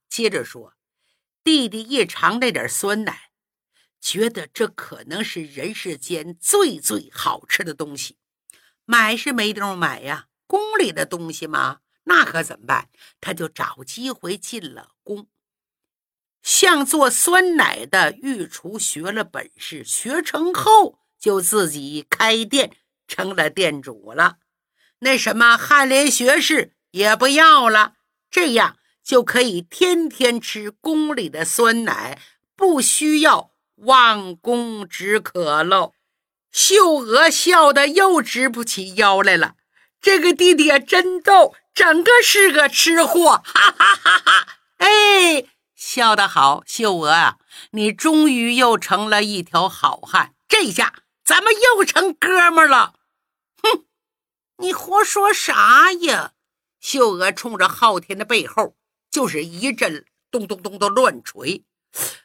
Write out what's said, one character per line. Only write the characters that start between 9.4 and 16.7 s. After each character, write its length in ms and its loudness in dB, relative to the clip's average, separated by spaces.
地 80 -10
方 180 -8
买 240 -6
呀， 260 -12
宫 320 -4
里 140 -2
的 140 -6
东 280 -12
西 140 -14
嘛， 320 -6
那 180 2
可 200 -6
怎 160 -16
么 60 -20
办？ 240 -6
他 140 -10
就 160 -10
找 340 -12
机 280 -12
会 260 -12
进 240 -14
了 180 -20
宫， 240 -14
像 420 0